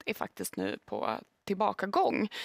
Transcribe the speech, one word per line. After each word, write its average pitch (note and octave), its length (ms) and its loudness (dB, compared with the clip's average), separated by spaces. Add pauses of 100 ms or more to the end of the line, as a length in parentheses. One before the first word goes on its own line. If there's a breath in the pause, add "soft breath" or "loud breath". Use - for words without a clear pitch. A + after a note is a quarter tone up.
är A3 80 -2
faktiskt - 420 -6
nu - 280 0
på - 260 -2 (340)
tillbakagång. G3+ 840 2 (160 loud breath)